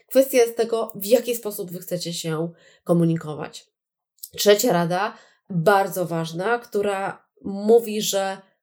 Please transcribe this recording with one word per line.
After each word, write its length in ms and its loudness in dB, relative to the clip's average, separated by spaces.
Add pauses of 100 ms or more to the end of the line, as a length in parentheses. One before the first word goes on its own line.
Kwestia 300 2
jest 200 2
tego, 380 -2
w 100 -12
jaki 300 2
sposób 360 -10
wy 80 -10
chcecie 340 -8
się 380 -4 (320)
komunikować. 840 -2 (720)
Trzecia 360 4
rada, 440 -2 (320)
bardzo 560 2
ważna, 540 -4
która 680 -4 (140)
mówi, 600 2
że 360 -4 (260)